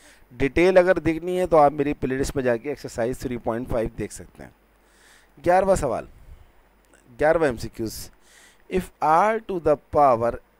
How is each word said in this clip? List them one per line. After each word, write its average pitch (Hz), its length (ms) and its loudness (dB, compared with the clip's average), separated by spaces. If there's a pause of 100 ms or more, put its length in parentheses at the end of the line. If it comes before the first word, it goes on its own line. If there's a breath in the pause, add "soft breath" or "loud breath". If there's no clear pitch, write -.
(340 soft breath)
डिटेल 165 440 2
अगर 180 240 4
देखनी 165 360 -2
है 185 100 0
तो 165 100 2
आप 143 160 6
मेरी 147 220 -2
प्लेलिस्ट 135 420 -6
में 135 80 -2
जाके 120 260 -2
एक्सरसाइज 127 520 -6
थ्री 123 160 -6
पॉइंट 120 300 -6
फ़ाइव 120 300 -4
देख 104 140 -8
सकते - 300 -20
हैं। 65 120 -20 (840 soft breath)
ग्यारहवाँ 185 380 2
सवाल, 107 320 -4 (1080)
ग्यारहवाँ 160 300 2
एमसीक्यूज़, 110 600 -8 (600 soft breath)
if 180 140 -2 (180)
r 196 460 2
to 196 120 -6
the 151 160 2 (180)
power 123 360 4 (300)